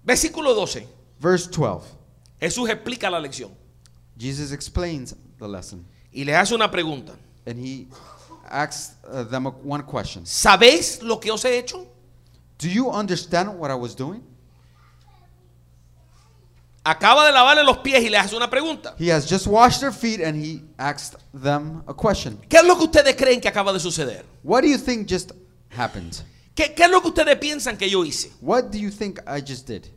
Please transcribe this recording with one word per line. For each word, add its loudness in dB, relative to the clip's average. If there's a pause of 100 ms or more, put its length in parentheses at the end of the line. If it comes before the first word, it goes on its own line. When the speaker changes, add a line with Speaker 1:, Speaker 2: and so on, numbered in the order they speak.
Speaker 1:
Versículo 0
doce. -4 (320)
Speaker 2:
Verse 2
twelve. -4 (560)
Speaker 1:
Jesús -4
explica -6
la -4
lección. -12 (680)
Speaker 2:
Jesus -8
explains -8 (240)
the -14
lesson. -14 (280)
Speaker 1:
Y -10
les -2
hace 2
una 0
pregunta. -6 (340)
Speaker 2:
And -10
he -12 (640)
asks, -8 (120)
uh, -10
them -6
a, -6 (120)
one -8
question. -10
Speaker 1:
"¿Sabéis 4
lo -4
que -6
os -6
he 0
hecho?" -12 (720)
Speaker 2:
"Do -6
you 0
understand -4
what -6
I -2
was -8
doing?" -10 (2500)
Speaker 1:
Acaba 6
de 8
lavarle 8
los 6
pies 2
y 0
les 4
hace -6
una -2
pregunta. -4
Speaker 2:
He 0
has 2
just 0
washed 6
their -4
feet -4
and -2
he -10 (160)
asked -8 (160)
them -4
a -12
question. -2 (100)
Speaker 1:
"¿Qué 4
es 10
lo 6
que 2
ustedes 4
creen 2
que -2
acaba -2
de -4
suceder?" -6 (180)
Speaker 2:
"What 2
do 4
you 2
think -4
just -6 (440)
happened?" -8 (320)
Speaker 1:
"¿Qué, -2
qué 6
es 6
lo 6
que -2
ustedes 2
piensan -6
que -4
yo 0
hice?" -8
Speaker 2:
"What -2
do -8
you -4
think -8
I -8
just -14
did?" -12 (100)